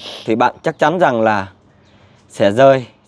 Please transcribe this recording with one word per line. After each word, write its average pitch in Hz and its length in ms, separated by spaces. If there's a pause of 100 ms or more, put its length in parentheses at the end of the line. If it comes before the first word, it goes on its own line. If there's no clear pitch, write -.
(260)
thì 113 80
bạn 120 280
chắc 160 160
chắn 160 200
rằng 135 220
là 104 280 (800)
sẽ 101 240
rơi, 131 340 (220)